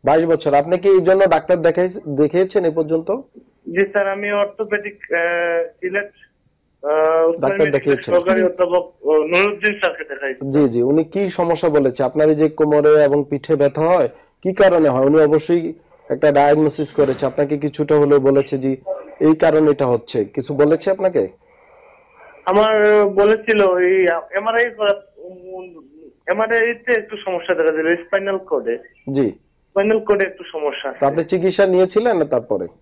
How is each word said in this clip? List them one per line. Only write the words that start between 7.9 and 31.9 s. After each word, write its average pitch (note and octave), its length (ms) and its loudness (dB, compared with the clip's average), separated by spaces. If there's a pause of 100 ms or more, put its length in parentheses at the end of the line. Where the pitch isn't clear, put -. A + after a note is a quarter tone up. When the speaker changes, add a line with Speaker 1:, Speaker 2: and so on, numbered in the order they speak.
Speaker 2:
সহকারী F#3 280 0
অধ্যাপক, F3+ 500 -2 (100)
ও, D3+ 240 2
নুরুদ্দিন G3 340 -2
স্যারকে F#3+ 440 -4
দেখাইছি। C#3 460 -10
Speaker 1:
জি, C#3+ 180 2
জি। A#2+ 140 -2
উনি D3+ 220 0
কি F#3+ 240 -4
সমস্যা E3+ 400 -2
বলেছে? C#3 340 0
আপনার D3+ 260 0
এই D#3 60 4
যে D#3 140 2
কোমরে D3+ 560 4
এবং C#3+ 260 2
পিঠে C#3+ 260 -2
ব্যথা C#3+ 240 0
হয়, D#3+ 280 2 (340)
কি F#3 100 -2
কারণে F3 360 4
হয়? C3 180 2
উনি D3+ 140 4
অবশ্যই D#3+ 540 0 (340)
একটা C#3+ 240 0
ডায়াগনোসিস D3 600 2
করেছে, C3+ 340 0
আপনাকে C#3+ 320 -2
কিছুটা D3 400 -2
হলেও C#3+ 220 4
বলেছে C#3 380 0
যে C3 180 -4 (440)
এই D#3 140 4
কারণে D#3 360 2
এটা C#3 160 0
হচ্ছে, A#2 380 -2
কিছু C#3 300 -8
বলেছে D#3 360 0
আপনাকে? F3+ 380 -2 (1160)
Speaker 2:
আমার G#3 600 4
বলেছিল G3+ 720 2
এই F#3 280 2 (280)
এমআরআই A3+ 360 -2
করা, G#3+ 240 0 (220)
উম, F3+ 640 -18 (520)
এমআরআই A3+ 420 0
তে A#3+ 180 -6
একটু G#3+ 240 -4
সমস্যা F3+ 380 -4
দেখা D#3+ 160 2
দিল D#3+ 260 0
স্পাইনাল G3 420 -4
কর্ডে। A#2+ 400 -6 (340)
Speaker 1:
জি। C3+ 200 -2 (360)
Speaker 2:
স্পাইনাল G#3+ 320 0
কর্ডে G3+ 260 0
একটু - 260 -14
সমস্যা C#3+ 480 -6
Speaker 1:
তো C3+ 60 2
আপনি D3 140 0
Speaker 2:
আছে। D#3+ 80 -6
Speaker 1:
চিকিৎসা F#3+ 380 0
নিয়েছিলেন F#3+ 500 2